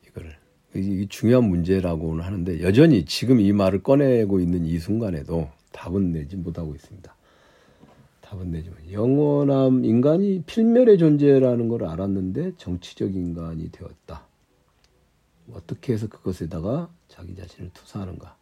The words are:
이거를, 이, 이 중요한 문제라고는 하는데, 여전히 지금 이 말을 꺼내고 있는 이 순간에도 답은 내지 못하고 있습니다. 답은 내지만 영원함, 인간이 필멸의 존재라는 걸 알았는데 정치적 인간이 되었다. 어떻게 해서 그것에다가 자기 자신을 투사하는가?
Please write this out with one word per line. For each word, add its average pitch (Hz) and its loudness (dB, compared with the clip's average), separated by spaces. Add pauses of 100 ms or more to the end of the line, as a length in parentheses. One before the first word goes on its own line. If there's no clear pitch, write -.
이거를, 82 -16 (400)
이, 98 -4
이 101 -6
중요한 120 2
문제라고는 85 -2
하는데, 87 -6
여전히 104 6
지금 120 2
이 101 4
말을 98 2
꺼내고 120 2
있는 87 0
이 82 -2
순간에도 82 -4 (220)
답은 90 -4
내지 80 -8
못하고 82 -10
있습니다. - -20 (1040)
답은 90 -12
내지만 82 -10 (140)
영원함, 135 2
인간이 160 2
필멸의 233 6
존재라는 139 4
걸 113 -2
알았는데 95 -4
정치적 95 -8
인간이 85 -8
되었다. 78 -20 (1300)
어떻게 - -8
해서 110 -4
그것에다가 95 -8 (180)
자기 90 -20
자신을 90 -18
투사하는가? - -16